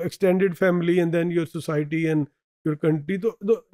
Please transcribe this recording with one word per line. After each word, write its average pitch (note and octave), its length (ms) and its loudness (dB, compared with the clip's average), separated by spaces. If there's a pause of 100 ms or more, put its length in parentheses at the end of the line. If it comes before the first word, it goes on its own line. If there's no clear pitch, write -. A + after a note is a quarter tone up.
एक्सटेंडेड F#3 480 2
फैमिली F3 440 2
and E3+ 140 2
then E3+ 200 0
your E3+ 180 -2
society D#3 640 -4
and D3+ 120 2 (420)
your D3+ 180 -2
country। D#3+ 360 -2
तो, A3+ 80 -2
तो A3 440 -2